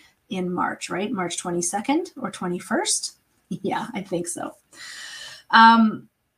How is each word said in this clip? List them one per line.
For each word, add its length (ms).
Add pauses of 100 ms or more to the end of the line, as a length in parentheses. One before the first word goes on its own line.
(280)
in 240
March, 380
right? 200
March 280
twenty-second 800
or 140
twenty-first? 920
<laughs> 40 (340)
Yeah, 320
I 80
think 280
so. 280 (920)
Um, 580 (300)